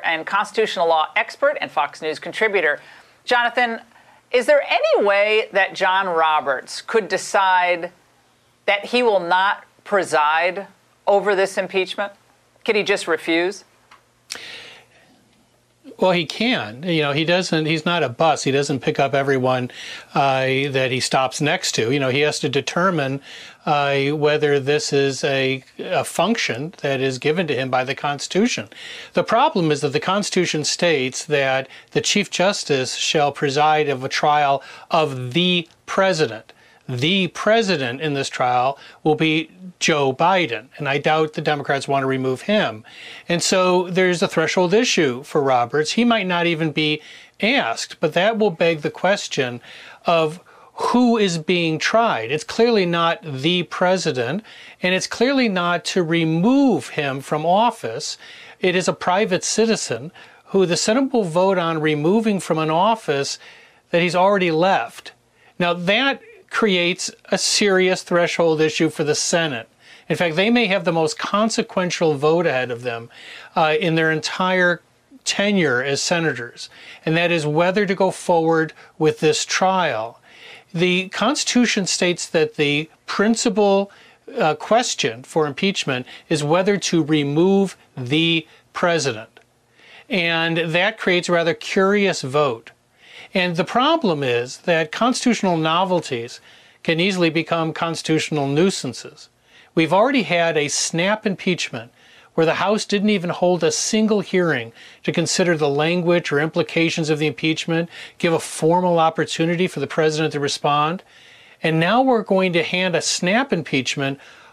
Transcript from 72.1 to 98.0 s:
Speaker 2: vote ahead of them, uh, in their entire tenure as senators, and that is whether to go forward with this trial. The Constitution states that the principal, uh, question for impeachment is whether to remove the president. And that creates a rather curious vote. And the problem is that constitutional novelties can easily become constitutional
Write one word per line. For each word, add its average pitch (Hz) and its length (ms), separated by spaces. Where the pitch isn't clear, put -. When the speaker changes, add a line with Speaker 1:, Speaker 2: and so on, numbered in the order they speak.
Speaker 2:
vote 160 340
ahead 127 240
of 120 120
them, 117 260
uh, 156 240
in 160 180
their 160 160
entire 180 680
tenure 175 580
as 139 180
senators, 143 680
and 160 120
that 170 160
is 156 120
whether 180 400
to 190 80
go 185 180
forward 160 600
with 156 220
this 151 240
trial. 156 800
The 180 360
Constitution 233 760
states 175 440
that 156 260
the 147 340
principal, 202 840
uh, 156 160
question 151 680
for 151 240
impeachment 143 600
is 147 160
whether 185 320
to 165 260
remove 156 720
the 156 500
president. 139 720
And 165 480
that 190 240
creates 180 300
a 175 60
rather 165 200
curious 196 680
vote. 135 500
And 180 240
the 175 80
problem 240 580
is 123 360
that 160 340
constitutional 226 640
novelties 160 840
can 160 180
easily 180 300
become 160 440
constitutional 156 760